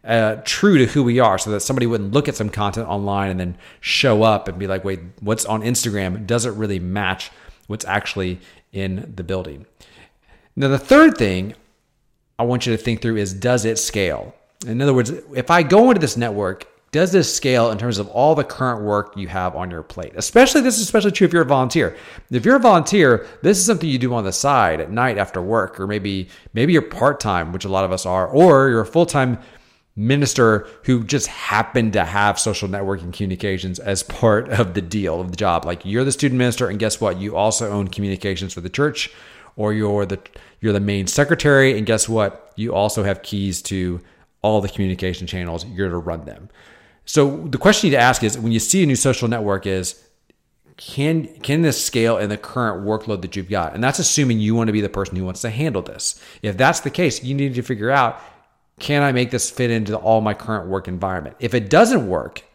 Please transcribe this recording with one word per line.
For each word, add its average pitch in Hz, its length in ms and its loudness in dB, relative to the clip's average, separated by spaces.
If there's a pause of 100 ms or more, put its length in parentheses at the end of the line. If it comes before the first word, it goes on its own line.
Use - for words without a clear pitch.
uh, 110 400 0
true 196 340 4
to 123 80 6
who 139 180 0
we 120 160 2
are, 104 180 4
so 107 120 -4
that 104 100 -2
somebody 127 260 0
wouldn't 104 260 -2
look 143 160 2
at 131 60 -6
some 104 140 -4
content 104 400 -4
online 101 420 -2
and 92 80 -4
then 90 180 -6 (240)
show 110 440 2
up 107 240 2
and 87 100 -10
be 98 80 -6
like, 95 180 -4
"Wait, 95 140 -4 (220)
what's 107 240 -2
on 110 180 -2
Instagram 104 640 -2
doesn't 113 300 -2
really 101 240 -4
match 92 500 -4 (380)
what's 110 160 -8
actually 95 560 -4 (320)
in 95 420 -6
the 92 80 -12
building." 82 420 -8 (920)
Now, 139 120 0
the 135 100 2
third 294 380 6
thing 98 380 -2 (840)
I - 60 -4
want 120 240 -2
you 117 100 0
to 110 60 -8
think 113 180 -2
through 113 160 -2
is, 101 160 -2
does 117 320 0
it 113 140 -2
scale? 82 560 -4 (320)
In 117 160 -4
other 143 120 4
words, 123 160 2 (260)
if 127 160 -2
I 175 100 4
go 196 280 6
into 208 100 6
this 135 160 0
network, 104 500 -2 (240)
does 170 220 0
this 190 200 4
scale 120 380 2
in 107 80 -4
terms 113 200 -2
of 101 100 -6
all 143 260 2
the 143 80 0
current 120 420 -4
work 104 320 -2
you 98 120 -10
have 90 260 -4
on 90 160 -8
your 82 140 -10
plate? - 320 -14
Especially, 262 460 4
this 240 160 0
is 226 40 -2
especially 202 300 2
true 190 160 4
if - 40 2
you're 170 100 4
a - 40 2
volunteer. 131 500 2 (320)
If 123 160 -2
you're 247 120 6
a 269 40 4
volunteer, 175 640 6 (180)
this 196 140 4
is 190 80 0
something 165 240 0
you 131 100 0
do 123 160 0
on 113 100 -2
the 95 80 -2
side 104 480 2
at 80 100 -6
night 120 260 0
after 95 240 -4
work, 95 380 -2
or 95 80 -6
maybe, 98 420 -4 (260)
maybe 135 180 2
you're 156 100 6
part-time, 101 680 0
which 90 120 -8
a 101 40 -6
lot 95 160 0
of 92 80 -2
us 92 120 -4
are, 92 220 0
or 139 420 6
you're 117 120 2
a 104 60 -4
full-time 139 520 0 (560)
minister 117 720 2 (180)
who 123 200 2
just 131 220 -2
happened 110 680 -2
to 101 100 2
have 101 360 0
social 104 280 -4
networking 95 460 -6
communications 95 680 -4
as 98 240 -4
part 113 460 0
of 104 240 0
the 101 80 -2
deal 87 400 -4
of 90 100 -8
the 90 60 -10
job. 85 300 0
Like, 87 180 -6
you're 107 200 -2
the 135 80 0
student 131 260 0
minister, 123 300 0
and 101 100 -6
guess 104 200 -2
what? 95 200 -2
You 98 180 -6
also 107 340 0
own 101 180 -2
communications 95 640 -6
for 87 80 -12
the 90 80 -10
church, 147 400 -2 (460)
or 107 180 -2
you're 104 320 0
the, 95 120 -6 (420)
you're 110 120 0
the 101 80 2
main 101 260 -2
secretary, 139 680 4
and 107 100 -2
guess 110 220 0
what? 110 480 -2
You 113 180 -4
also 104 280 0
have 98 200 -2
keys 98 400 -4
to 90 380 -4 (400)
all 107 220 2
the 98 60 -6
communication 92 580 -4
channels. 87 400 -8
You're 95 240 -4
to 87 80 -4
run 82 260 -8
them. 69 240 -18 (560)
So 143 320 2 (120)
the 131 100 -4
question 202 300 4
you - 20 4
need 135 60 4
to 120 60 6
ask 123 200 4
is, 107 160 -2
when 113 140 -2
you 113 80 2
see 185 220 2
a 170 40 4
new 135 100 2
social 123 320 0
network, 104 380 -2
is, 95 360 -4 (760)
can, 156 480 -2 (140)
can 147 200 0
this 156 240 0
scale 113 320 2
in 101 140 -2
the 104 80 -6
current 101 480 -6
workload 107 340 -4
that 87 160 -10
you've 95 140 -8
got? 90 240 -2
And 110 100 -4
that's 139 140 0
assuming 131 400 0
you 107 160 2
want 117 140 0
to 107 40 0
be 107 80 0
the 101 80 -2
person 98 280 -6
who 95 100 -4
wants 92 160 -8
to 117 80 -4
handle 110 320 -4
this. - 360 -10 (220)
If 104 160 -4
that's 131 240 2
the 139 100 -6
case, 165 320 -2
you 127 120 -4
need 139 220 -2
to 123 60 -4
figure 110 280 -4
out, 131 320 0 (560)
can 143 240 0
I 139 100 2
make 123 180 0
this - 200 -4
fit 123 200 -2
into 110 260 -2
all 113 240 2
my 107 120 -2
current 101 360 -6
work 95 200 -4
environment? 92 500 -6
If 117 160 -4
it 107 160 -2
doesn't 190 380 4
work 78 340 -6 (120)